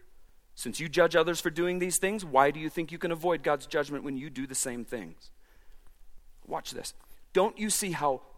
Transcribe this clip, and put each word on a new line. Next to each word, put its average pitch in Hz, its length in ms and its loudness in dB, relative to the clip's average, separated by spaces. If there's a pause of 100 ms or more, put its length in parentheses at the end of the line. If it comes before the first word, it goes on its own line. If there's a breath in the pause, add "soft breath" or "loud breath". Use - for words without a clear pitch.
(540)
Since - 260 -8
you 160 100 -6
judge 165 260 6
others 165 240 4
for 175 100 -2
doing 175 300 0
these 180 180 0
things, 196 280 0
why 139 260 8
do 151 80 -8
you 156 100 -4
think 160 220 -4
you 165 80 -10
can 170 140 -2
avoid 165 280 0
God's 147 240 0
judgment 143 380 -2
when 139 140 -4
you 147 120 -8
do 135 160 -6
the 131 80 -10
same 120 300 -4
things?" 95 480 -10 (1120)
Watch - 260 -6
this. - 220 -10 (380 soft breath)
Don't 196 260 4
you 214 120 -2
see 196 240 0
how 143 280 0 (160)